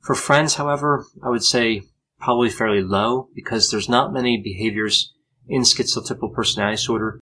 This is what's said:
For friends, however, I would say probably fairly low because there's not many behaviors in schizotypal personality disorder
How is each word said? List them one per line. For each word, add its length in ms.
For 140
friends, 400
however, 500
I 60
would 140
say 400
probably 300
fairly 320
low 520
because 380
there's 180
not 240
many 280
behaviors 720
in 160
schizotypal 720
personality 420
disorder 440